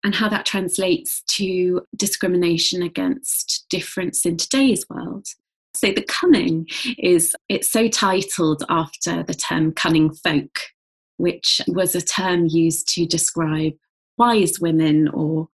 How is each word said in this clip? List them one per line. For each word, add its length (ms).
and 100
how 160
that 160
translates 840
to 500
discrimination 880
against 840
difference 560
in 120
today's 520
world. 360
So 160
the 120
cunning 640
is, 360
it's 220
so 160
titled 840
after 540
the 100
term 380
cunning 420
folk, 460
which 500
was 280
a 60
term 460
used 480
to 120
describe 680
wise 420
women 480
or 480